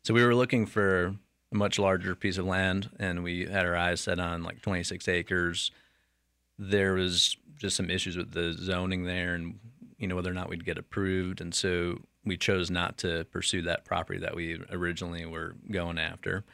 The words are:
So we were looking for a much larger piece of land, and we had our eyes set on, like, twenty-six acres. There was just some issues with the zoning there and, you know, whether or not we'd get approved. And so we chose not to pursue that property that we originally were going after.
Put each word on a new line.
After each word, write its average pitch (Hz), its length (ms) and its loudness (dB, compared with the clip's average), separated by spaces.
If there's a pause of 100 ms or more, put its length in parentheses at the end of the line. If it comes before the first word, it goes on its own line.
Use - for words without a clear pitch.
So 123 100 0
we 120 100 8
were 120 120 6
looking 123 300 4
for 95 500 2 (360)
a 107 40 -6
much 101 240 2
larger 92 360 2
piece 95 220 -2
of 92 80 -2
land, 95 440 0 (100)
and 87 240 -2
we 87 220 -2
had 95 200 2
our 87 100 2
eyes 87 260 2
set 87 180 0
on, 85 240 -2
like, 85 180 -10
twenty-six 90 480 -2
acres. 87 640 0 (880)
There 98 360 2
was 90 420 4 (220)
just 95 180 -2
some 90 140 0
issues 90 260 0
with 87 160 -6
the 85 220 0
zoning 92 500 0
there 90 300 -2
and, 85 260 -6 (380)
you 101 100 -4
know, 90 80 -2
whether 90 160 -2
or - 40 -4
not 92 140 -6
we'd 87 160 -8
get 85 120 -4
approved. 95 640 -2
And 87 120 -6
so 87 460 0 (240)
we 95 140 -2
chose 90 340 2
not 87 280 0
to 82 260 -2
pursue - 380 -2
that 85 200 0
property 90 360 -2
that - 160 -4
we 85 260 -4 (100)
originally 87 540 -4
were 82 300 -8 (140)
going 85 280 -2
after. 90 460 -2 (100)